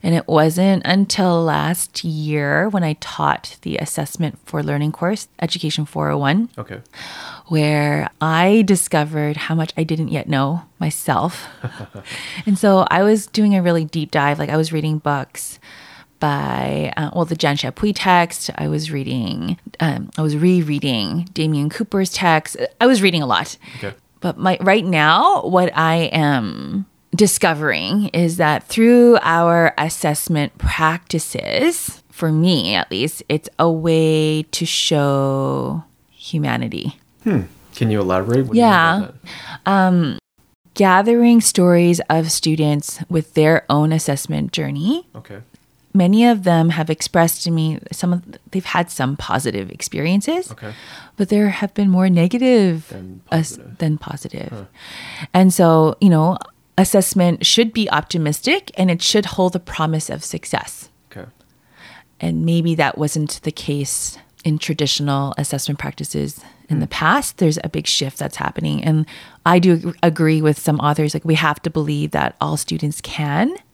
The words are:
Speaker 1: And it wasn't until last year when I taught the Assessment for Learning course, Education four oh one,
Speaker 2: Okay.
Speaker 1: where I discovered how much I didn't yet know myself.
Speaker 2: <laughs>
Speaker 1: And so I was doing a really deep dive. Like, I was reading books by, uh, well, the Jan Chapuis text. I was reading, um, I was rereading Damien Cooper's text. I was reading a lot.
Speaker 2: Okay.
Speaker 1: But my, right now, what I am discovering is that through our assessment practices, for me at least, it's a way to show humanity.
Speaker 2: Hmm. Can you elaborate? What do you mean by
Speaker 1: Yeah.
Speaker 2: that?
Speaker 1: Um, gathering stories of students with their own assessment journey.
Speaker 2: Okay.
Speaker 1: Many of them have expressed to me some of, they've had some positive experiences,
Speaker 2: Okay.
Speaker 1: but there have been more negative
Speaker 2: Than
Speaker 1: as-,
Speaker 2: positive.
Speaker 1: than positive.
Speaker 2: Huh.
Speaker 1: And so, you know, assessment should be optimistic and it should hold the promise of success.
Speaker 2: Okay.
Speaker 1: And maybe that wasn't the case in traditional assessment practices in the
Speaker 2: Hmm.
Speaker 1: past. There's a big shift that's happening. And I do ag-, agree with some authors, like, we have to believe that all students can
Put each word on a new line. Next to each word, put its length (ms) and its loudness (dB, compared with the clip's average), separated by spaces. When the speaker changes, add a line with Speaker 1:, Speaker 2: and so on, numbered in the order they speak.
Speaker 1:
And 120 2
it 120 -2
wasn't 560 2
until 600 2
last 600 -2
year 680 -2
when 140 0
I 180 0
taught 600 -4
the 160 -6
Assessment 680 -6
for 180 -6
Learning 280 -2
course, 360 -4
Education 460 -4
four 240 -4
oh 80 -2
one, 400 0
Speaker 2:
Okay. 220 -12
Speaker 1:
where 600 0
I 460 4
discovered 720 -2
how 160 -4
much 240 -2
I 60 -2
didn't 240 -4
yet 200 -6
know 360 -2
myself. 680 -2
Speaker 2:
<laughs> 840 -14
Speaker 1:
And 100 2
so 320 4
I 140 2
was 240 2
doing 260 2
a 80 2
really 240 2
deep 240 -6
dive. 300 0
Like, 100 -4
I 80 0
was 160 -2
reading 240 -2
books 600 -6
by, 800 -2
uh, 160 -4
well, 120 0
the 100 -6
Jan 220 0
Chapuis 360 -4
text. 640 0
I 120 -4
was 200 -4
reading, 720 -6
um, 380 -2
I 60 -2
was 120 0
rereading 1000 0
Damien 360 0
Cooper's 420 -4
text. 460 0
I 80 4
was 160 4
reading 180 2
a 60 -4
lot. 280 -2
Speaker 2:
Okay. 160 -10
Speaker 1:
But 200 -4
my, 220 0
right 240 0
now, 580 2
what 340 2
I 340 0
am 760 -2
discovering 1000 0
is 240 0
that 260 2
through 580 6
our 560 4
assessment 800 -2
practices, 1500 -2
for 220 -2
me 440 2
at 160 -2
least, 360 -4
it's 220 -4
a 120 4
way 800 0
to 140 -4
show 1200 -2
humanity. 880 -6
Speaker 2:
Hmm. 180 0
Can 140 0
you 120 0
elaborate? 440 0
What 80 -6
do 60 4
you 60 6
mean 60 6
by 40 4
Speaker 1:
Yeah. 240 2
Speaker 2:
that? 60 0
Speaker 1:
Um, 460 2
gathering 680 6
stories 580 4
of 220 0
students 680 -2
with 240 -4
their 360 4
own 220 2
assessment 600 -4
journey. 640 -4
Speaker 2:
Okay. 240 -18
Speaker 1:
Many 320 6
of 200 4
them 240 4
have 200 -2
expressed 540 0
to 80 -2
me 280 -2
some 220 -2
of, 100 -4
they've 120 -4
had 260 -2
some 280 -4
positive 520 -4
experiences, 840 -2
Speaker 2:
Okay. 220 -14
Speaker 1:
but 100 -2
there 220 2
have 240 -6
been 160 2
more 200 4
negative 800 2
Speaker 2:
Than 400 -16
Speaker 1:
as-, 280 -2
Speaker 2:
positive. 220 -20
Speaker 1:
than 180 0
positive. 540 -12
Speaker 2:
Huh. 120 -14
Speaker 1:
And 200 6
so, 460 6
you 100 6
know, 280 4
assessment 680 2
should 280 2
be 180 -2
optimistic 840 -2
and 120 2
it 120 0
should 240 0
hold 260 0
the 80 -4
promise 500 -4
of 140 -8
success. 640 -8
Speaker 2:
Okay. 160 -18
Speaker 1:
And 240 -2
maybe 300 2
that 220 0
wasn't 460 -4
the 80 -4
case 680 -6
in 140 0
traditional 800 -2
assessment 400 -4
practices 640 -8
in 100 0
the 60 -2
Speaker 2:
Hmm. 60 -10
Speaker 1:
past. 460 0
There's 280 2
a 40 -6
big 160 -8
shift 320 -4
that's 200 -8
happening. 460 -4
And 220 2
I 140 6
do 140 6
ag-, 280 -2
agree 400 2
with 160 2
some 220 0
authors, 340 0
like, 120 -6
we 100 2
have 280 0
to 60 -4
believe 420 -4
that 280 -2
all 160 -2
students 460 -6
can 520 -2